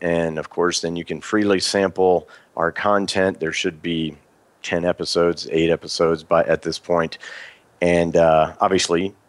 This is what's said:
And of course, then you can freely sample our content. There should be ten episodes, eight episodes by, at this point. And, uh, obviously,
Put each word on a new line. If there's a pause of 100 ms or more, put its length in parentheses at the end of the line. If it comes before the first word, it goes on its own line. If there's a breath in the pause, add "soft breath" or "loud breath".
And
of
course,
then
you
can
freely
sample (280 loud breath)
our
content.
There
should
be (480)
ten
episodes,
eight
episodes
by,
at
this
point. (640 loud breath)
And,
uh,
obviously, (140)